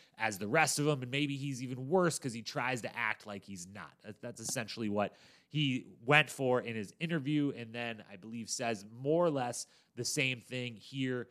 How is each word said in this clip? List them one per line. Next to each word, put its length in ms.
as 200
the 100
rest 320
of 60
them. 160
And 80
maybe 260
he's 260
even 260
worse 300
'cause 140
he 100
tries 400
to 140
act 300
like 180
he's 280
not. 200
That's, 180
that's 200
essentially 480
what 260
he 400
went 260
for 320
in 120
his 240
interview. 580
And 160
then 380
I 60
believe 320
says 380
more 240
or 60
less 360
the 100
same 360
thing 340
here 560